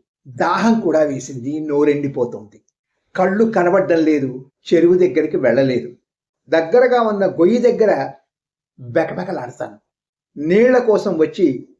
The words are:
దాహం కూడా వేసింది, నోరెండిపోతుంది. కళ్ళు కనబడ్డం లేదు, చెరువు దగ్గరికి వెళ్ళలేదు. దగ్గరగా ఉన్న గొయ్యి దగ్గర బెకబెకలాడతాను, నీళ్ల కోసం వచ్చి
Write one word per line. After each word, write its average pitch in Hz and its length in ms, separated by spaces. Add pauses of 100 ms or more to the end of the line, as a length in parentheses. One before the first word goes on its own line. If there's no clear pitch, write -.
(280)
దాహం 185 520
కూడా 156 200
వేసింది, 139 600
నోరెండిపోతుంది. 139 1000 (540)
కళ్ళు 190 300
కనబడ్డం 180 540
లేదు, 139 520 (220)
చెరువు 175 200
దగ్గరికి 165 440
వెళ్ళలేదు. 127 580 (540)
దగ్గరగా 240 520
ఉన్న 202 240
గొయ్యి 180 320
దగ్గర 190 540 (680)
బెకబెకలాడతాను, 147 1000 (580)
నీళ్ల 208 400
కోసం 208 400
వచ్చి 156 520 (100)